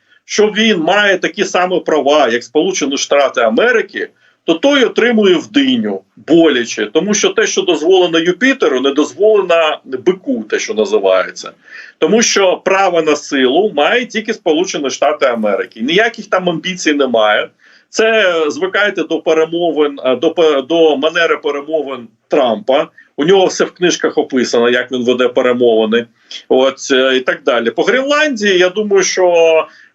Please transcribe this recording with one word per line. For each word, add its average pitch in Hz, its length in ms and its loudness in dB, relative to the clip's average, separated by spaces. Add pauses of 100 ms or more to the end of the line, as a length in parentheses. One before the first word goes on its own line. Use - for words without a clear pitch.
(260)
що 214 220 2
він 214 320 0
має 196 380 2
такі 175 280 -4
самі 180 340 -2
права, 143 480 2
як 120 160 -2
Сполучені 151 540 -2
Штати 135 440 0
Америки, 127 680 0 (380)
то - 60 2
той 277 300 0
отримує 214 520 2
в 123 120 -4
диню 113 540 -2 (260)
боляче, 135 680 2
тому 185 200 0
що - 160 0
те, - 180 -2
що - 140 -4
дозволено 180 580 2
Юпітеру, 175 640 0
не 135 100 0
дозволено 165 920 0
бику, 127 640 -4
те, 104 100 -4
що - 140 -8
називається. 95 800 0 (460)
Тому 202 240 2
що 190 440 0
право 190 360 0
на 151 140 0
силу 147 600 0
має 202 300 0
тільки 220 280 -6
Сполучені 165 560 -2
Штати 147 360 -2
Америки. 107 560 -2
Ніяких 202 480 -2
там 180 200 -2
амбіцій 165 440 -4
немає. 117 560 0 (400)
Це 220 460 2 (120)
звикайте 185 560 -2
до 160 160 -4
перемовин, 160 840 -2
е, 131 100 0
до 160 160 0
пе-, 156 300 2
до 156 360 2
манери 160 400 0
перемовин 143 720 -6 (200)
Трампа. 131 600 0 (300)
У 143 80 -2
нього 190 200 4
все 160 180 -2
в - 80 -6
книжках 165 460 -2
описано, 120 520 0
як 123 220 -2
він 123 140 -4
веде 123 220 2
перемовини, 117 760 2 (440)
от, 131 280 2 (140)
е, 131 260 2
і - 20 0
так 170 240 -4
далі. 117 280 0
По - 120 -2
Гренландії, 254 760 0
я 180 120 4
думаю, 202 340 0
що, 165 640 2 (280)